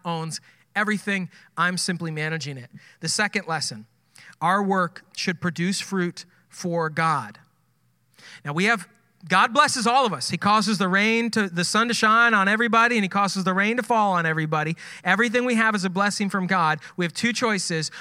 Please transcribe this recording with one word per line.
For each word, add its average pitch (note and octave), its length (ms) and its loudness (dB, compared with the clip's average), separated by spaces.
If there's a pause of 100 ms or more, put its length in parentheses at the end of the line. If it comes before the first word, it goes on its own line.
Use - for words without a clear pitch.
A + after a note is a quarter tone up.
owns D#3+ 380 -6 (340)
everything. G3+ 540 -2 (260)
I'm F3+ 220 0
simply E3+ 320 -4
managing D3+ 480 -6
it. B2 140 -18 (300)
The E3 60 -6
second G3+ 400 -2
lesson, C3+ 380 -6 (560)
our F#3+ 220 2
work F#3+ 420 -2 (100)
should - 240 -4
produce F3 400 -2
fruit F3+ 460 -4 (240)
for E3+ 400 -4
God. D3 480 -2 (1080)
Now D3 80 -6
we F3+ 120 0
have, A3 220 0 (400)
God G#3 260 4
blesses C4 340 2
all B3+ 180 4
of G3 80 0
us. B2+ 160 -6
He F3+ 80 -4
causes G#3 400 2
the F#3+ 100 2
rain A3 440 2
to, G#3 180 0
the F3 140 -2
sun A3 240 0
to A#3 60 -2
shine A3+ 400 4
on G3 140 4
everybody, A#3 480 4
and G#3 80 2
he F3+ 60 -2
causes G3 340 0
the F#3 100 0
rain G#3 240 0
to A#3+ 60 0
fall G#3+ 300 2
on E3+ 120 0
everybody. D#3 500 -2 (280)
Everything A3+ 420 2
we B3 100 0
have A3 180 2
is F#3+ 120 -2
a F#3+ 40 0
blessing G3 400 -2
from F#3 160 -2
God. E3 340 2 (160)
We F3+ 100 -2
have E3 80 -4
two A#3 200 -2
choices. F3+ 560 -2 (120)